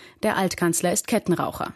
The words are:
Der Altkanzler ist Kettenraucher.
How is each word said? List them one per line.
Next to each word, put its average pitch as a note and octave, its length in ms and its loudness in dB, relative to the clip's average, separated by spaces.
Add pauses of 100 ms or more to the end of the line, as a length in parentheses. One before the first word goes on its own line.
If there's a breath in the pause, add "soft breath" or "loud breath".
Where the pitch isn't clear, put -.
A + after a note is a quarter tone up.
(220 loud breath)
Der G#3+ 140 0
Altkanzler F3 560 0
ist - 140 -2
Kettenraucher. - 680 -2